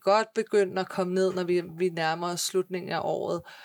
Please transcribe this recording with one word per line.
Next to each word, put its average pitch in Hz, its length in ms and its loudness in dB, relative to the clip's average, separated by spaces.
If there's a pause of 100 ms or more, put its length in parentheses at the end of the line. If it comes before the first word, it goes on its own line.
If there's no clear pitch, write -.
godt 214 320 4
begynde 196 460 2
at 185 80 -4
komme 180 260 -2
ned, 190 180 2
når 185 120 -2
vi, 180 180 2 (160)
vi 185 100 2
nærmer 165 440 -2
os 170 80 -6
slutningen 185 520 -2
af 165 100 -2
året. 165 380 -2 (240)